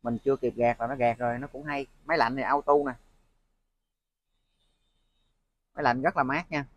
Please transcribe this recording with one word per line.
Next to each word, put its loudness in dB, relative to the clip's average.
Mình -4
chưa 2
kịp -2
gạt 2
là -2
nó -6
gạt 2
rồi, -2
nó -10
cũng -14
hay. -6
Máy 0
lạnh 2
này -4
auto 4
nè. -4
Máy -4
lạnh 2
rất 0
là 0
mát -2
nha. -4